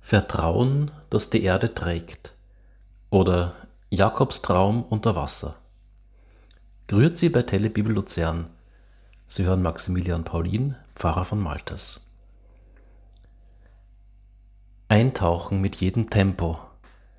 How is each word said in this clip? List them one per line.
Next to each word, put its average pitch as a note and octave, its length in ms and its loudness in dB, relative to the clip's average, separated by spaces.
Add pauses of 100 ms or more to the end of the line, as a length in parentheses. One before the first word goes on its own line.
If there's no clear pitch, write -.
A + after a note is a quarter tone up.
Vertrauen, A2+ 880 0 (200)
das - 200 -2
die A2 120 2
Erde F#2+ 320 0
trägt. - 600 -8 (760)
Oder F2 440 2 (360)
Jakobs G2 520 2
Traum G2 400 2
unter G#2+ 320 0
Wasser. D2+ 460 -4 (1300)
Grüezi E3 400 4
bei C3+ 140 2
Telebibel G#2+ 500 0
Luzern. E2 580 -2 (760)
Sie - 180 -2
hören F#2 180 2
Maximilian F2 600 -2
Paulin, G2 520 -4 (180)
Pfarrer F2+ 300 -2
von G#2+ 160 -4
Malters. - 680 -6 (2750)
Eintauchen G2+ 720 2
mit G2 160 -2
jedem F#2+ 320 -2
Tempo. F2+ 500 0 (600)